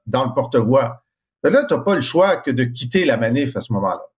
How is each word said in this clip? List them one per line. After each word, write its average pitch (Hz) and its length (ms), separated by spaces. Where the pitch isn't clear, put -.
dans 123 180
le 117 80
porte-voix. 120 720
Là, 240 220
t'as - 140
pas 202 180
le 147 40
choix 180 360
que - 160
de 123 120
quitter 123 400
la 131 120
manif 117 400
à 95 40
ce - 120
moment-là. 95 280